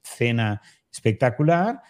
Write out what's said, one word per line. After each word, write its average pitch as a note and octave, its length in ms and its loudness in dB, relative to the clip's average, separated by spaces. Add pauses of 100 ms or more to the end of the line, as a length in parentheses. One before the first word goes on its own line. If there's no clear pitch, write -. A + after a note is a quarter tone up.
cena A#2 580 -2 (300)
espectacular, D#3 1000 0